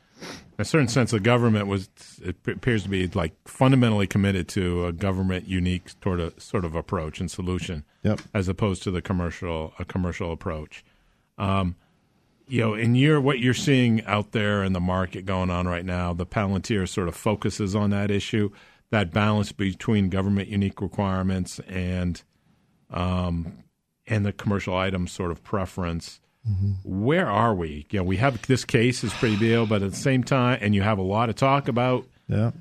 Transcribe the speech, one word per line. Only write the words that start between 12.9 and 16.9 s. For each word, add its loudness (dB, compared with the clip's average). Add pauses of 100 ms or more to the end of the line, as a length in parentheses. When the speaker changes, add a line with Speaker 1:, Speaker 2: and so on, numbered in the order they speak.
Speaker 1:
your, 6
what 2
you're 2
seeing 4
out -2
there 0
in 0
the 0
market -2
going 0
on -2
right -4
now, -2
the -4
Palantir 0
sort -2